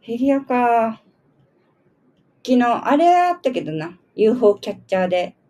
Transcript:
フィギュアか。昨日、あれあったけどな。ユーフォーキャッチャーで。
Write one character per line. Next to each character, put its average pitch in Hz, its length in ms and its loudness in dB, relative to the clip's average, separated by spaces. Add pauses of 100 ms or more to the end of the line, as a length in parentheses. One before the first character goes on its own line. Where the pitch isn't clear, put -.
フ 233 120 -12
ィ 240 40 -6
ギ 269 160 0
ュ 277 60 0
ア - 20 -2
か。 233 600 0 (1400)
昨 254 140 2
日、 240 60 2
あ 240 320 0
れ 349 180 4
あ 359 180 2
っ 349 80 -6
た 254 120 -4
け 170 100 -6
ど 151 80 -10
な。 160 260 -10 (200)
ユ 220 160 2
ー - 20 0
フ 240 160 2
ォ 202 60 0
ー - 40 -20
キ 208 100 -10
ャ - 40 -8
ッ 190 120 -18
チ 190 100 -2
ャ 185 80 0
ー 180 40 -2
で。 180 280 -4 (140)